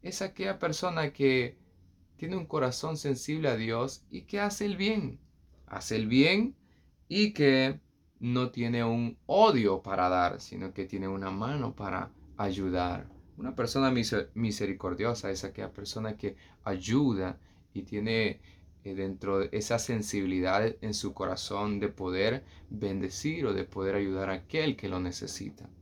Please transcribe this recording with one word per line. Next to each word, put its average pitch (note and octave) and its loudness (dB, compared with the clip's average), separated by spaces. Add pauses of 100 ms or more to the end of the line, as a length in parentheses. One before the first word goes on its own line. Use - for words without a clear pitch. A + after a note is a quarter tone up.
es F3+ -8
aquella F#3+ -4
persona D#3+ -2
que C3 4 (600)
tiene F3 -6
un E3 -4
corazón D3+ 0
sensible D3 -2
a A#2 2
Dios A2+ -2
y F#3 -12
que - -6
hace G3+ -2
el G3+ 0
bien, F#3+ 0 (480)
hace - -4
el A2 2
bien F3 6 (540)
y G#3 4
que C3+ 6 (400)
no B2 2
tiene A#2 0
un A#2 0
odio B2+ 6
para F#2+ 2
dar, F2+ 2
sino F#2+ -10
que F#2+ -6
tiene F#2+ -6
una G2 -4
mano A2+ -2
para G2 -6 (240)
ayudar. F#2 -2 (280)
Una B2+ -8
persona C3 2
miser-, A2+ 0
misericordiosa G#2 -2
es F#2+ -6
aquella G2+ -8
persona A2 -8
que G2 -6 (260)
ayuda G2 0 (340)
y G2 -6
tiene, G#2+ 0 (440)
eh, G2 -8
dentro G2 0
de G2+ 0
esa A2 0
sensibilidad G2+ 0
en G#2+ -4
su G2 -4
corazón G2+ -2
de G2+ 0
poder F#2+ 0 (260)
bendecir G#2 -4
o G#2 2
de F#2+ -2
poder G2 -2
ayudar F#2+ 0
a F#2+ 0
aquel D3+ -2
que G2+ -8
lo F#2 -4
necesita. - -8 (140)